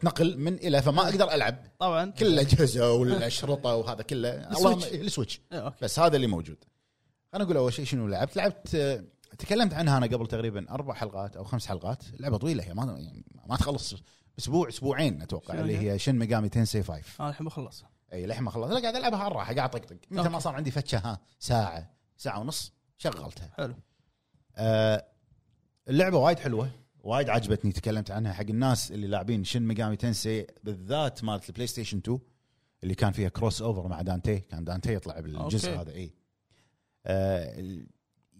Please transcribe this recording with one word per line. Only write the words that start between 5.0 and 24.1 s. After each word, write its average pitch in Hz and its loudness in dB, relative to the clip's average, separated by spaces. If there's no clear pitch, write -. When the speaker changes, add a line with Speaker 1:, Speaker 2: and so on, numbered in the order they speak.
Speaker 1:
السويتش. 143 -2
Speaker 2:
إيه، 170 -8
أوكي. 127 -8
Speaker 1:
بس 120 0
هذا 165 8
اللي 127 4
موجود. 82 -2
خلنا 202 -2
نقول 175 4
أول 123 4
شيء 143 -6
شنو 123 0
لعبت. 101 0
لعبت، 190 0
آه، 139 0
تكلمت 208 2
عنها 147 4
أنا 127 4
قبل 113 0
تقريبًا 110 -4
أربع 135 -6
حلقات 98 -8
أو 92 -10
خمس 110 -4
حلقات. 101 -6
لعبة 131 0
طويلة 147 -2
هي، 87 -10
ما، 110 -4
يعني، 80 -8
ما 120 -2
تخلص 139 -2
أسبوع، 135 2
أسبوعين 131 -2
أتوقع، 82 -8
Speaker 2:
شنو 80 -2
Speaker 1:
اللي 98 0
Speaker 2:
هي؟ 101 0
Speaker 1:
هي 98 0
شين 135 2
ميجامي 113 2
تنسي 110 2
فايف. 78 -10
Speaker 2:
آه، 147 -4
الحين 156 -8
بخلص. - -12
Speaker 1:
إي، 90 -6
للحين 113 -4
ما 113 -2
خلصت. 120 -4
لا، 247 0
قاعد 233 -2
ألعبها 214 0
على 202 -2
الراحة، 117 -4
قاعد 131 0
أطقطق. 90 -12
متى 98 -2
ما 170 2
Speaker 2:
أوكي. 165 -4
Speaker 1:
صار 143 -4
عندي 143 -4
فتشة، 135 -2
ها، 104 -4
ساعة، 90 0
ساعة 104 -6
ونص، - -8
شغلتها. 78 -8
Speaker 2:
حلو. 127 -6